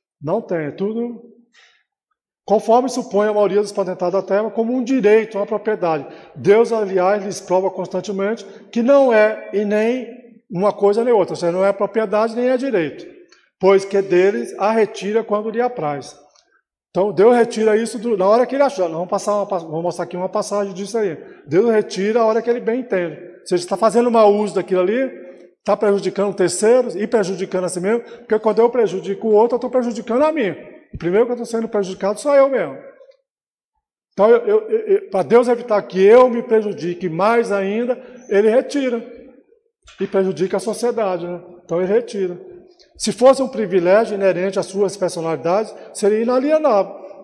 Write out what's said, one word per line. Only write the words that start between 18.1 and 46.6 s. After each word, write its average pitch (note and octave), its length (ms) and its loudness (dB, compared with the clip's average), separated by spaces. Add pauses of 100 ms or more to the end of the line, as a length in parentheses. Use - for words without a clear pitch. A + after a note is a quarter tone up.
na F3+ 80 0
hora A3+ 220 4
que B3 80 -6
ele C#4 80 2
achar. B3 200 0
Nós E3 100 -4
vamos F3 160 -6
passar G3+ 260 -2
uma G3+ 100 -2
pa-, G3 140 -4
vamos D#3+ 240 -8
mostrar F3 220 -6
aqui - 120 -10
uma F#3 120 -4
passagem G3+ 440 -4
disso G3 240 -8
aí. G3 180 -2 (300)
Deus F#3+ 240 2
retira G#3+ 520 0
a A3+ 40 2
hora A3 160 2
que A3+ 80 -2
ele A#3+ 120 -2
bem A3 180 -2
entende. F3+ 400 -4 (220)
Ou - 40 -20
seja, F3 180 0
está G3 140 -4
fazendo A3+ 320 2
mau A3 240 6
uso G#3 220 -2
daquilo F#3 260 0
ali, A#3 300 -2 (480)
está G#3 180 -2
prejudicando G3 560 0
terceiros A3 600 2
e G#3+ 100 -4
prejudicando F#3 600 -2
a F3 40 -4
si F3 120 -8
mesmo, A3 200 -2
porque - 380 -4
quando G#3+ 200 0
eu A#3 100 4
prejudico G3 580 -2
o G#3+ 60 2
outro, A#3 220 4
eu - 20 2
estou B3+ 120 -6
prejudicando A#3+ 540 -2
a D#4 80 2
mim. A#3 240 -2 (380)
O - 40 -12
primeiro F#3 280 2
que A#3+ 80 -4
eu A#3 100 -6
estou - 20 -10
sendo A3+ 220 -4
prejudicado G3 520 -4
sou C#4+ 140 0
eu C#4 160 6
mesmo. F3 280 -4 (1400)
Então, G3+ 160 4
eu, A#3 80 8
eu, G#3+ 320 0
eu, A3+ 180 0
eu, G3+ 220 0
para F#3+ 120 0
Deus A3+ 280 4
evitar A#3 340 0
que F#3 180 -2
eu A#3 280 8
me A#3 120 -4
prejudique F3+ 680 -2
mais G3+ 420 0
ainda, G#3+ 500 -4 (280)
ele G#3+ 200 4
retira B3+ 560 0 (920)
e F#3+ 80 -4
prejudica F#3+ 500 -2
a F#3 40 -6
sociedade, G#3 640 -4
né? F3 160 -10 (200)
Então, E3 160 -4
ele F#3 140 0
retira. F#3+ 460 -2 (560)
Se - 160 -4
fosse C4 320 4
um B3 40 -2
privilégio G3+ 680 0
inerente F#3+ 420 0
às F3 80 -2
suas G3 320 -2
personalidades, E3+ 800 -2 (180)
seria G#3+ 280 0
inalienável. B3+ 720 0 (280)